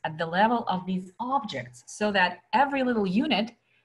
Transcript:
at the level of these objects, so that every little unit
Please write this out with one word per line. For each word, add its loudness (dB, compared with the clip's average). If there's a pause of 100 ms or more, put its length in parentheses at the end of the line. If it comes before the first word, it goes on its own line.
at -4
the -2
level 2
of -2
these -4
objects, -6
so -2
that 0 (120)
every 2
little 0
unit 0 (320)